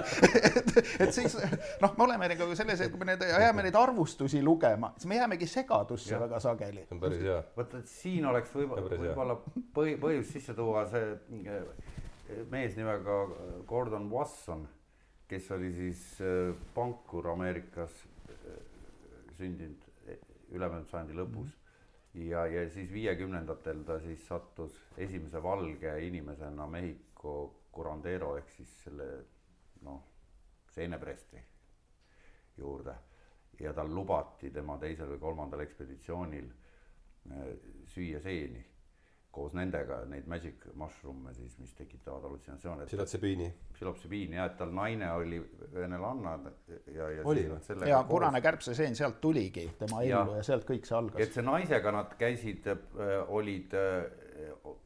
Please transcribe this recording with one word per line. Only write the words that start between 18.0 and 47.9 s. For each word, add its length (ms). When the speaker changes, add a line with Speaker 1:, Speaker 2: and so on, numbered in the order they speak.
Speaker 2:
äh, 360
sündinud, 500
äh, 180
ülemöödunud 440
sajandi 240
lõpus. 320
Speaker 1:
Mhm. 100
Speaker 2:
Ja, 300
ja 240
siis 240
viiekümnendatel 920
ta 140
siis 260
sattus 480
esimese 480
valge 580
inimesena 680
Mehhiko 680
curandero 640
ehk 160
siis 280
selle, 260
noh, 240
seenepreestri 760
juurde. 420
Ja 160
tal 200
lubati 580
tema 260
teisel 320
või 120
kolmandal 400
ekspeditsioonil, 880
äh, 220
süüa 380
seeni 440
koos 260
nendega, 500
neid 220
magic 440
mushroom'e 600
siis, 240
mis 180
tekitavad 520
hallutsinatsioone. 600
Speaker 3:
Psilotsebiini. 600
Speaker 2:
Psilotsebiini, 640
jah, 140
et 100
tal 160
naine 360
oli 260
venelanna 640
ja, 240
ja 160
Speaker 3:
Oli 160
Speaker 2:
siis 80
Speaker 3:
või? 60
Speaker 2:
nad 100
sellega 300